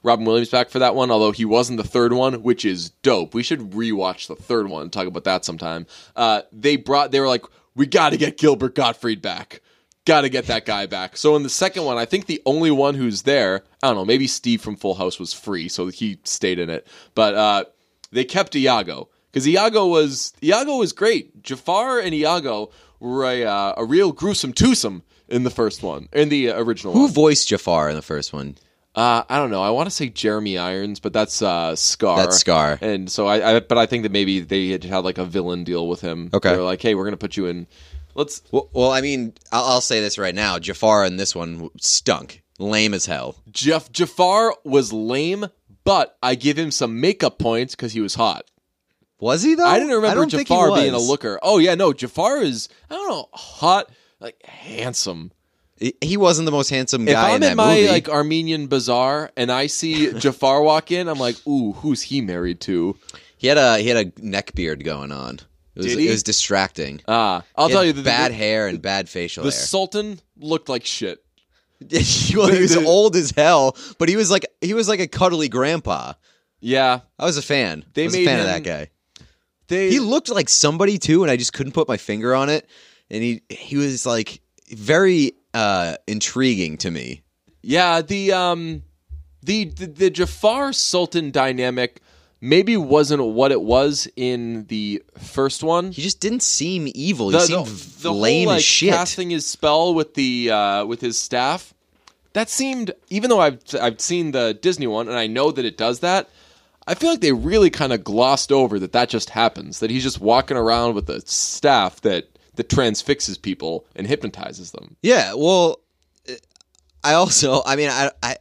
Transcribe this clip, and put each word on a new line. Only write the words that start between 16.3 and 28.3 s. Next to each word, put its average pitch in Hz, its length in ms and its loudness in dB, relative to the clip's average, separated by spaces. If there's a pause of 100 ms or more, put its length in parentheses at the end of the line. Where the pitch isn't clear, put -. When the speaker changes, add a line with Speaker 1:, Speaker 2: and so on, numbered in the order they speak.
Speaker 1:
in 85 100 -4
it. 82 160 -8 (300)
But, 104 220 4
uh, 104 280 2 (460)
they 123 140 -2
kept 185 320 -4
Iago, 107 520 0 (240)
'cause 135 140 -2
Iago 202 400 2
was, 156 460 0 (100)
Iago 254 360 0
was 202 140 -2
great. 185 520 -2
Jafar 214 560 -2
and 180 120 -4
Iago 147 580 -2 (280)
were 127 260 -4
a, 123 200 -2
uh, 101 340 0
a 117 60 -4
real 165 280 2
gruesome 180 400 -4
twosome 123 500 0 (240)
in 123 180 -2
the 123 60 -2
first 110 320 -2
one, 78 300 -8
in 147 160 4
the, 135 220 0
uh, 107 120 -2
original 113 300 -2
Speaker 2:
Who 262 120 6
Speaker 1:
one. 240 80 2
Speaker 2:
voiced 151 360 4
Jafar 85 400 0
in 76 80 -2
the 76 60 -8
first 76 300 -8